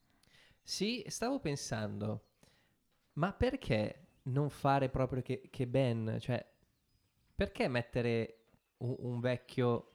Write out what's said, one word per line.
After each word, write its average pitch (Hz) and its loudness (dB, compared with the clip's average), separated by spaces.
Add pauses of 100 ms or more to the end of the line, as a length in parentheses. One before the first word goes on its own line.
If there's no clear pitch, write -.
(600)
Sì, 220 -2
stavo 262 -2
pensando, 107 -4 (840)
ma 180 0
perché 180 0 (160)
non 139 0
fare 135 2
proprio 127 0
che, - -6
che 127 -2
Ben, 117 2
cioè, 117 -2 (920)
perché 196 0
mettere 120 0 (320)
un, 120 -2
un 120 -4
vecchio 123 0